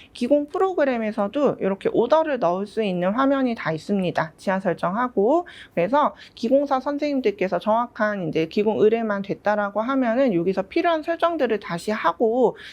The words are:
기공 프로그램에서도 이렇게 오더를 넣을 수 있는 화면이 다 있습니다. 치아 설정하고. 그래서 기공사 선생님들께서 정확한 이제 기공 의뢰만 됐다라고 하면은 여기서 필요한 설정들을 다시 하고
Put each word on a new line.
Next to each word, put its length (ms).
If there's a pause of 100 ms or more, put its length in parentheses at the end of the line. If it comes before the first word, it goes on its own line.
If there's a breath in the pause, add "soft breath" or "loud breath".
(140 loud breath)
기공 360
프로그램에서도 1120
이렇게 320
오더를 460
넣을 300
수 160
있는 300
화면이 420
다 160
있습니다. 680
치아 220
설정하고. 880 (260 loud breath)
그래서 400 (220 loud breath)
기공사 440
선생님들께서 760
정확한 720
이제 180
기공 360
의뢰만 420
됐다라고 580
하면은 540
여기서 320
필요한 340
설정들을 580
다시 300
하고 640 (180 loud breath)